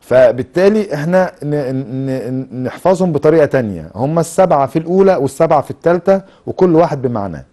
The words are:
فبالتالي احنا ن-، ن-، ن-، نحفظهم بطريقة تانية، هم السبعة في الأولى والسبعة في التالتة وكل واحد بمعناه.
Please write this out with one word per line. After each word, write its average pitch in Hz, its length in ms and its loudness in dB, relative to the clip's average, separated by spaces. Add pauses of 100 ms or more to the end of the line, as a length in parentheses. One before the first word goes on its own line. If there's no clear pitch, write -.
فبالتالي 139 920 2
احنا 175 380 0 (100)
ن-، 139 40 -8 (280)
ن-، 131 760 -6
ن-، 127 100 -8
نحفظهم 175 500 -2
بطريقة 151 340 2
تانية، 98 480 -4
هم 143 240 -4
السبعة 160 480 2
في 165 120 -4
الأولى 180 380 2
والسبعة 151 440 0
في - 100 -10
التالتة 180 500 0 (260)
وكل 175 280 2
واحد 156 280 2
بمعناه. 98 500 -6